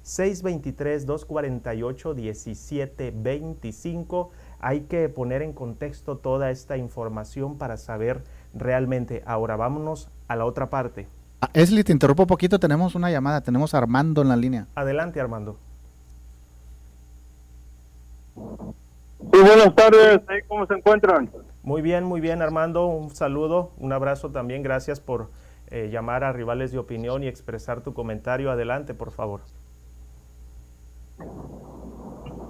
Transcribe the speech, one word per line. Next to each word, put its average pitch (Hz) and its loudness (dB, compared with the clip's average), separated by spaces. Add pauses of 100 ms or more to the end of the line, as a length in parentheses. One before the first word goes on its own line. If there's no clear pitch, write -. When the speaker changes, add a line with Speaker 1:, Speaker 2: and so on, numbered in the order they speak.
Speaker 1:
Seis 185 -4
veintitrés, 147 -4
dos 147 -6
cuarenta 127 -6
y 113 -6
ocho, 131 -8
diecisiete 120 -8
veinticinco. 160 -8 (300)
Hay 143 -4
que 160 -2
poner 131 -6
en 156 -10
contexto 139 -12
toda 135 -2
esta 131 -10
información 123 -8
para 120 -8
saber 117 -6 (320)
realmente. 127 -2
Ahora 113 -2
vámonos 147 -6 (160)
a 117 -4
la 113 -2
otra 123 -4
parte. 120 -6 (320)
Speaker 2:
Ah, 131 -2
Esli, 185 6
te - 2
interrumpo 143 6
un 180 6
poquito, 180 4
tenemos 165 2
una 180 0
llamada, 143 0
tenemos 131 0
a 147 2
Armando 143 2
en 135 4
la 127 4
línea. 120 -2
Speaker 1:
Adelante, 147 -4
Armando. 107 -8 (2750)
Speaker 3:
Sí, - 0
buenas 208 10
tardes, 220 10 (260)
¿cómo 214 -4
se 202 -2
encuentran? 190 4 (320)
Speaker 1:
Muy 151 -4
bien, 175 0
muy 180 -4
bien, 165 -2
Armando, 160 -2
un 156 -6
saludo, 156 -2
un 135 -6
abrazo 139 -2
también, 131 -6
gracias 135 -4
por, 113 -6 (420)
eh, 113 -8
llamar 117 -4
a 135 -2
Rivales 123 -6
de 127 -6
Opinión 120 -6
y 135 -6
expresar 117 -10
tu 135 -12
comentario. 123 -6
Adelante, 123 -4
por 117 -12
favor. 104 -8 (3000)